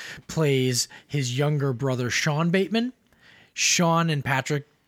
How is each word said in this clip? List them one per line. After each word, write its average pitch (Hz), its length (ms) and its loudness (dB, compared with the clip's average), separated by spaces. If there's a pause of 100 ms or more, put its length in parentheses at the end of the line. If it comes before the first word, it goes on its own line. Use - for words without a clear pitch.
(260)
plays 131 640 0 (180)
his 123 320 -4
younger 143 360 2
brother, 123 360 -2
Sean 156 400 0
Bateman. 208 420 0 (600)
Sean 165 580 2
and 143 140 -2
Patrick 135 420 -2 (220)